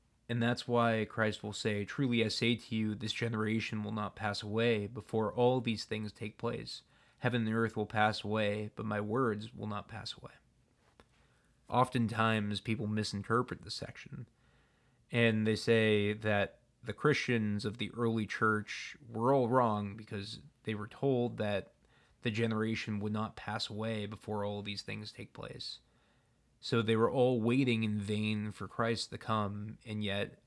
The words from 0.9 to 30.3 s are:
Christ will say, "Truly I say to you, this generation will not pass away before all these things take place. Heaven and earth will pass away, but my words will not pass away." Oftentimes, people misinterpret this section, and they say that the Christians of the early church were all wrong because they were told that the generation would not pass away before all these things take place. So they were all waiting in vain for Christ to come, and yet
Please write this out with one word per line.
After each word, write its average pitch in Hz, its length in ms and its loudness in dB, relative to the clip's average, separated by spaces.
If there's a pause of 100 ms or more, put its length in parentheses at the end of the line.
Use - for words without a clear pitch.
Christ 107 360 0
will 104 100 -6
say, 104 320 0
"Truly 120 400 2
I 110 40 2
say 117 260 2
to 113 200 -6
you, 107 200 0
this 104 180 -4
generation 110 720 -2
will 104 100 -6
not 104 240 -6
pass 104 260 -4
away 107 440 2
before 110 460 -2
all 123 280 4
these 117 240 -2
things 107 280 -6
take - 260 -10
place. 117 440 -6 (360)
Heaven 117 280 2
and 110 80 0
earth 113 220 0
will 107 80 0
pass 107 400 2
away, 107 520 0
but 113 100 -6
my 104 140 -2
words 110 520 -2
will 107 140 -10
not 104 220 -8
pass 101 280 -10
away." - 160 -18 (1400)
Oftentimes, 110 920 2
people 110 240 -2
misinterpret 107 760 -2
this - 120 -12
section, - 520 -12 (840)
and 113 360 4
they 110 100 4
say 107 580 4
that 107 460 0 (220)
the 110 120 -6
Christians 110 720 2
of 104 100 -4
the 107 140 -4
early 113 340 0
church - 720 0 (100)
were 113 280 2
all 120 160 4
wrong 107 460 2
because 107 440 -8 (220)
they 110 120 -4
were 104 140 -8
told 120 480 0
that 104 380 -2 (480)
the 120 80 0
generation 110 720 0
would 107 120 -2
not 107 220 -4
pass - 360 -6
away 107 360 -4
before 104 380 -6
all 104 180 -4
these 101 200 -8
things 107 280 -10
take - 220 -14
place. - 480 -12 (800)
So 117 220 2
they 110 140 2
were 113 140 4
all 127 300 4
waiting 117 440 4
in 107 140 0
vain 107 540 -2
for 98 160 -10
Christ 113 420 -2
to - 60 -8
come, 104 720 -4
and 107 180 -4
yet 101 420 -4